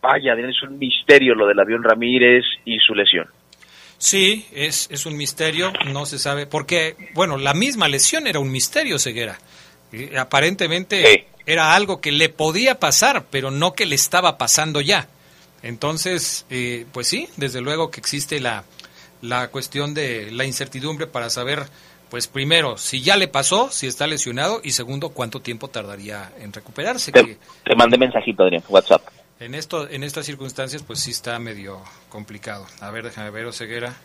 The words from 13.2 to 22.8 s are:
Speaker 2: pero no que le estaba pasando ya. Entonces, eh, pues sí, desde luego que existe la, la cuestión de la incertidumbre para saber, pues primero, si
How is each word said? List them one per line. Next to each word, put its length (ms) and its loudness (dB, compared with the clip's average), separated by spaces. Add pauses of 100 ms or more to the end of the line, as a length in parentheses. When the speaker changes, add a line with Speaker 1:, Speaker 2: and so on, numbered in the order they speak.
Speaker 2:
pero 200 -4
no 220 0
que 140 -2
le 80 -2
estaba 420 2
pasando 460 0
ya. 260 0 (540)
Entonces, 880 -6
eh, 420 -6
pues 160 -6
sí, 200 -4 (100)
desde 240 -6
luego 280 -4
que 100 -16
existe 400 -6
la, 240 -4 (580)
la 260 -4
cuestión 460 -6
de 380 -6
la 120 -4
incertidumbre 640 -8
para 240 -6
saber, 320 -4 (480)
pues 180 -8
primero, 480 0
si 240 -6